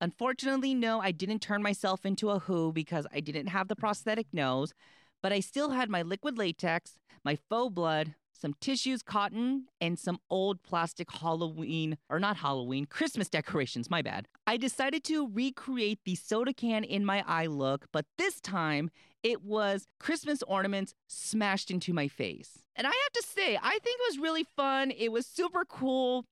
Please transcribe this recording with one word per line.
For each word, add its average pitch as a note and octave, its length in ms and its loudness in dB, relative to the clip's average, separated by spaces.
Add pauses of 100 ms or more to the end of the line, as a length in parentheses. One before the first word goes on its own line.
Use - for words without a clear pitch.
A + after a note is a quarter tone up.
Unfortunately, B3+ 760 0
no, A3+ 260 2
I F#3+ 120 2
didn't G3 260 -2
turn G#3 240 0
myself G3 420 0
into G3 260 2
a G3 100 2
Who E3 320 2
because D#3+ 400 -2
I D3 80 -4
didn't D3+ 280 -4
have F#3+ 200 0
the G#3 80 -4
prosthetic A3 560 -2
nose, C3+ 420 0 (480)
but F#3+ 100 2
I G3+ 80 4
still C#4 300 0
had B3+ 180 2
my F3+ 140 0
liquid G3 340 -4
latex, F#3 600 -2 (260)
my D3 120 2
faux A#3 360 -2
blood, D#3 440 0 (160)
some D3 280 -6
tissues, C4 420 -2
cotton, A#3 640 0 (140)
and E3+ 180 0
some F3+ 300 -2
old F#3+ 340 2
plastic E3 480 -2
Halloween, D#3+ 880 0 (140)
or D3+ 80 0
not G3 200 0
Halloween, C3+ 480 0
Christmas C4+ 420 -2
decorations, C#3 600 -2
my E3+ 140 2
bad. G2 240 -6 (200)
I A3 100 4
decided C4+ 480 0
to D4+ 240 0
recreate A#3 760 -2
the F#3 120 0
soda A#3 360 0
can A3+ 300 0
in G3+ 220 0
my G3 220 2
eye E3 200 2
look, C#3 460 0
but D3+ 120 0 (140)
this F#4 220 0
time D#3+ 500 0 (320)
it A3+ 200 0
was G3+ 440 0 (120)
Christmas D4 440 -2
ornaments G3 520 0 (140)
smashed G3+ 600 0
into F3+ 240 0
my D3 140 2
face. - 540 -6 (140)
And A#3 100 -2
I C#4+ 40 0
have C5+ 240 2
to A#4+ 120 0
say, E4+ 340 0
I G4 220 2
think A#4+ 180 0
it B4 120 2
was C4+ 60 -4
really D#4+ 260 0
fun. C4+ 460 0
It A3+ 200 0
was A#3 160 0
super F4+ 380 0
cool. C4 680 0